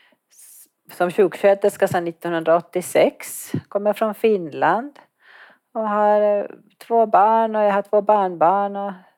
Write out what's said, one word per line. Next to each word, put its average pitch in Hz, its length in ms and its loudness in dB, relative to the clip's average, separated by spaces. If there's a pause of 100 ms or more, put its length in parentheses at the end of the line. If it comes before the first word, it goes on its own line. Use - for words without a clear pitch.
(300)
s-, - 680 -20
som 175 140 -2
sjuksköterska 196 760 0
sedan 180 180 -4
nittonhundraåttiosex. 170 1500 -4 (160)
Kommer 202 260 -2
från 214 220 -4
Finland 185 840 -2 (760)
och 220 160 -4
har, 208 320 2 (180)
eh, - 60 -6 (420)
två 233 180 2
barn 220 500 2
och 214 80 0
jag 208 80 2
har 202 100 0
två 208 200 0
barnbarn 196 760 0
och 202 160 -6 (260)